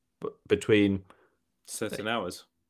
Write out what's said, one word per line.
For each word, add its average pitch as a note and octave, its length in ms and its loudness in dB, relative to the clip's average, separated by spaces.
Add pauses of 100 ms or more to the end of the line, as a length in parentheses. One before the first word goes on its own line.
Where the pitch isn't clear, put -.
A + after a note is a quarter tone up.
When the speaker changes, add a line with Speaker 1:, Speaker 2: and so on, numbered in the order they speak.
(220)
Speaker 1:
b-, - 80 -8 (180)
between G2+ 560 2 (640)
Speaker 2:
certain G#2 400 -8
Speaker 1:
like, A2+ 80 -2
Speaker 2:
hours. F#2 320 -6 (240)